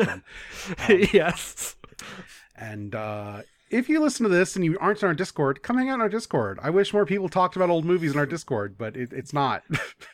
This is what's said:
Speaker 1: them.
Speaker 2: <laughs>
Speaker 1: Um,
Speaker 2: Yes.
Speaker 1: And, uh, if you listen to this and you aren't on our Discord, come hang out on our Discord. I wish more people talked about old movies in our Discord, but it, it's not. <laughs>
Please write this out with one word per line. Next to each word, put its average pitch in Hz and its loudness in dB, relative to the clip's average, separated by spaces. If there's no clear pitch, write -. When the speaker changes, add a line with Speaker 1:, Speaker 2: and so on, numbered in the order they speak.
Speaker 1:
them. - -4
Speaker 2:
<laughs> - -6
Speaker 1:
Um, 185 8
Speaker 2:
Yes. - 0
Speaker 1:
And, 104 -10
uh, 104 -8
if 240 0
you 311 4
listen 262 2
to 202 4
this 180 4
and 180 2
you 165 2
aren't 202 0
on 202 2
our 170 2
Discord, 143 -2
come 247 0
hang 254 0
out 269 -2
on 247 -2
our 208 2
Discord. 123 -2
I 143 -4
wish 196 2
more 208 4
people 185 -2
talked 185 2
about 185 2
old 165 2
movies 170 2
in 139 0
our 147 2
Discord, 110 -4
but 110 -8
it, 123 -6
it's - -10
not. 135 0
<laughs> - -8